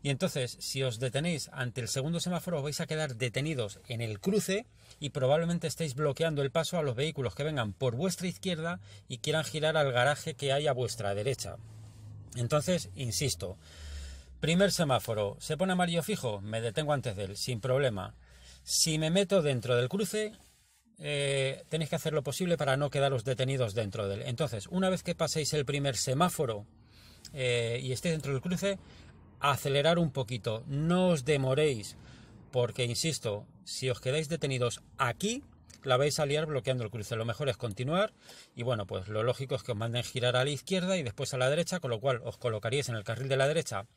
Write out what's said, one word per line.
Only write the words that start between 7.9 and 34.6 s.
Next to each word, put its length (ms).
vuestra 320
izquierda 520
y 120
quieran 240
girar 340
al 140
garaje 420
que 180
hay 140
a 80
vuestra 400
derecha. 440
Entonces, 600
insisto, 600
primer 320
semáforo, 680
¿se 180
pone 160
amarillo 280
fijo? 400
Me 180
detengo 340
antes 220
de 100
él, 120
sin 240
problema. 540
Si 340
me 140
meto 300
dentro 340
del 140
cruce, 440
eh, 720
tenéis 200
que 60
hacer 180
lo 100
posible 340
para 200
no 120
quedaros 340
detenidos 500
dentro 340
de 80
él. 100
Entonces, 420
una 220
vez 120
que 140
paséis 380
el 120
primer 300
semáforo, 680
eh, 480
y 100
estéis 220
dentro 200
del 80
cruce, 380
acelerar 600
un 120
poquito, 560
no 420
os 160
demoréis, 720
porque, 340
insisto, 600
si 260
os 120
quedáis 280
detenidos 520